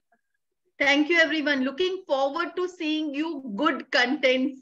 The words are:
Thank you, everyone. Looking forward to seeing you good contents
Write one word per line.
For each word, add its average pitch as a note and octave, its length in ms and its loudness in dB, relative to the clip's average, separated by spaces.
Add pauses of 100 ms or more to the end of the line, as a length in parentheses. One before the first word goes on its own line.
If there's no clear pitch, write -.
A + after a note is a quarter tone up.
(800)
Thank C#4+ 300 4
you, E4+ 100 4
everyone. D4 460 2
Looking F#4 420 -2
forward C#4 480 0
to F4+ 140 -4
seeing D#4 440 -4
you C#4 440 -6
good C4 340 -2
contents B3+ 720 0